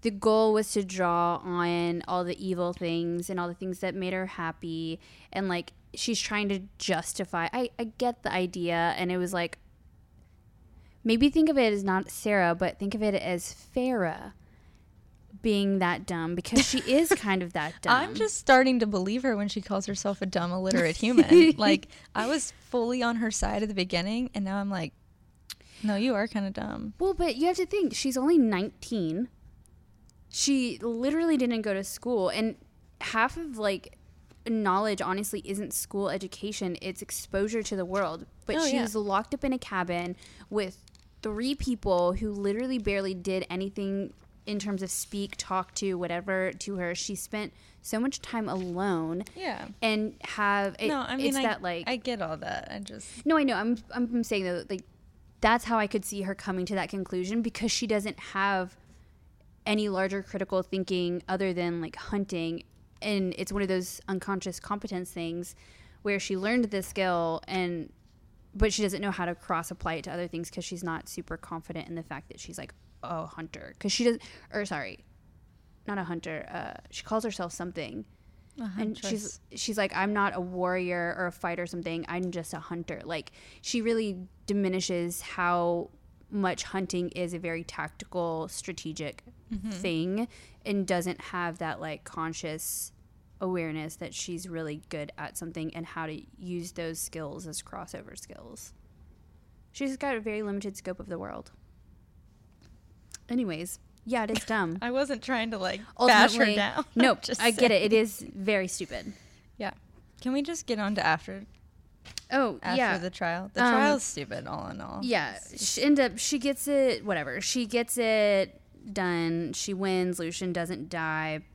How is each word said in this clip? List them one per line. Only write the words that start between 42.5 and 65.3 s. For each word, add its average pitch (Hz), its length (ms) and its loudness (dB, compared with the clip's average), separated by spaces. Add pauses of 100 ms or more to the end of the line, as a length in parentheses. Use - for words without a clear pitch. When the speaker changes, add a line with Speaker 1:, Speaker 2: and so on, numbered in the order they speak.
Speaker 1:
barely 196 340 0
did 185 340 -2
anything 196 640 -2 (360)
in 208 100 -2
terms 196 240 -2
of 185 80 -6
speak, - 480 -4
talk - 380 -4
to, 196 240 0
whatever, 185 520 0
to 202 260 -6
her. 175 180 -2
She - 180 -4
spent - 400 -6 (300)
so - 160 -2
much 262 200 0
time 220 300 -4
alone 180 760 -2 (100)
Speaker 2:
Yeah. 339 320 -6 (160)
Speaker 1:
and 214 400 2
have, 202 560 2
it, 220 80 0
Speaker 2:
No, 294 140 2
I 247 140 -4
mean, 269 120 0
Speaker 1:
it's 269 100 2
Speaker 2:
I, 269 60 2
Speaker 1:
that, 220 180 0
like 175 260 -4
Speaker 2:
I 254 100 -2
get 220 260 -4
all 160 140 -4
that. - 340 -6
I - 80 -8
just - 440 -12
Speaker 1:
No, 320 140 6
I 294 60 6
know. 262 120 4
I'm, 226 220 0 (160)
I'm, 240 180 0
I'm 240 120 2
saying, 202 220 0
though, 180 220 -2
like, 185 140 -6 (600)
that's 233 240 6
how 233 120 2
I 214 80 4
could 202 200 0
see 202 180 -4
her 190 100 -2
coming 185 320 -2
to 196 100 -4
that 180 140 0
conclusion, 190 540 -2
because 220 280 -2
she - 140 0
doesn't 208 340 0
have 196 560 0 (880)
any 208 220 2
larger 190 340 0
critical 190 400 -2
thinking 180 680 0
other 190 240 0
than, 175 260 0
like, 160 160 -6
hunting. 170 680 -4 (380)
And 190 360 0
it's 185 160 -6
one 202 80 0
of 196 80 0
those 185 400 -2
unconscious 190 500 -4
competence 185 500 -6
things 170 460 -6 (460)